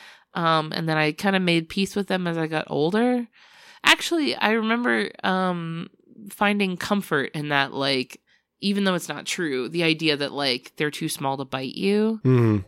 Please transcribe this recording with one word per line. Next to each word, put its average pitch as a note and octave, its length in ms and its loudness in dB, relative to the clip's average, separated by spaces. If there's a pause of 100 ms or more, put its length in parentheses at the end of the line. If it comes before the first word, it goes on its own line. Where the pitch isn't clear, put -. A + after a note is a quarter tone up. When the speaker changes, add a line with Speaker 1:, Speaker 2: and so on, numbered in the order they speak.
(360)
Speaker 1:
Um, D#3+ 400 0
and E3 120 -4
then D#3 100 0
I D3+ 160 2
kinda G3 260 0
made E3+ 280 2
peace - 280 -2
with G3+ 120 -2
them F#3 200 -2
as E3 100 -2
I D#3+ 80 0
got D#3 240 -2
older. A3+ 560 2 (580)
Actually, D#4+ 520 2
I G#3 160 2
remember, A3+ 580 0 (140)
um, F3 680 -2 (400)
finding G3+ 480 0
comfort F3 560 -2
in D3 160 -4
that, C#3 240 0
like, C3+ 480 -2 (400)
even G3+ 220 0
though F#3+ 100 2
it's E3+ 140 -4
not D3+ 180 -8
true, C#3 440 -4
the E3+ 140 -2
idea D#3+ 340 2
that, C#3 160 -4
like, C3 420 -2
they're D3+ 160 -2
too D#3+ 160 -6
small C3+ 300 -4
to C3+ 80 -8
bite C3 300 -8
you. G#3+ 500 0
Speaker 2:
Mm-hmm. A#2 320 6 (100)